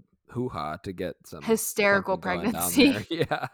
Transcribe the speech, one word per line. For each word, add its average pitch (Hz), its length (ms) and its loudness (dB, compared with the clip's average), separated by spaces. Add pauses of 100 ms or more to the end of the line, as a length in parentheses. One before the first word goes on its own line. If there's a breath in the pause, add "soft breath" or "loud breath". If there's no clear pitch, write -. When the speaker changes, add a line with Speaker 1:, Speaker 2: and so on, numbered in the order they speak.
(320)
Speaker 1:
hoo-ha 85 440 -6
to - 160 -10
get 90 220 -6 (100)
some, 78 180 -16
Speaker 2:
Hysterical 202 760 0
Speaker 1:
something 180 180 -6
going 180 180 -2
down 170 180 -2
Speaker 2:
pregnancy. 269 220 8
Speaker 1:
there. 208 160 -4
<laughs> - 20 -6
Yeah. 156 440 -2